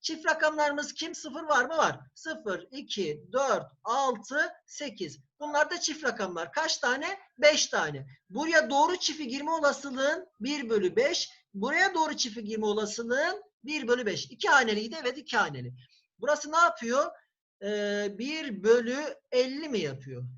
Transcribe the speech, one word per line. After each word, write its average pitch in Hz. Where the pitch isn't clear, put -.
Çift -
rakamlarımız 302
kim? 330
Sıfır 302
var 285
mı? 330
Var. 196
Sıfır, 240
iki, 190
dört, 226
altı, 269
sekiz. 202
Bunlar 294
da 339
çift 311
rakamlar. 185
Kaç 311
tane? 285
Beş 294
tane. 151
Buraya 311
doğru 311
çifi 311
girme 285
olasılığın 285
bir 247
bölü 190
beş. 285
Buraya 330
doğru 311
çifi 233
girme 214
olasılığın 233
bir 285
bölü 247
beş. 165
İki -
haneliydi. 226
Evet, 254
iki -
haneli. 131
Burası 294
ne 320
yapıyor? 311
Ee, 208
bir 269
bölü 240
elli 262
mi 240
yapıyor? 135